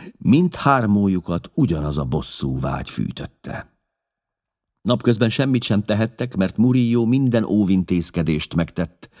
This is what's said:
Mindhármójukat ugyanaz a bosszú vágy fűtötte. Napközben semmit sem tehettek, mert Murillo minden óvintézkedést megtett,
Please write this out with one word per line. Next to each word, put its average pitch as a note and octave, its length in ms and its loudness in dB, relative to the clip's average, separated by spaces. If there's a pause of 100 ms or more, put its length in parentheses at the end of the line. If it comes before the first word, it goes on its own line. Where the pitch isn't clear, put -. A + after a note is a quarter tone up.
(180)
Mindhármójukat G#2 1400 2
ugyanaz D2+ 440 0
a C#2+ 80 -2
bosszú C2 540 -4
vágy C2+ 300 -6
fűtötte. - 840 -10 (1080)
Napközben A2+ 480 2
semmit C3 340 0
sem G#2 200 0
tehettek, A2+ 520 -2
mert F#2+ 220 -2
Murillo A#2+ 480 2
minden A#2+ 380 2
óvintézkedést F2 1120 0
megtett, E2 540 -4 (100)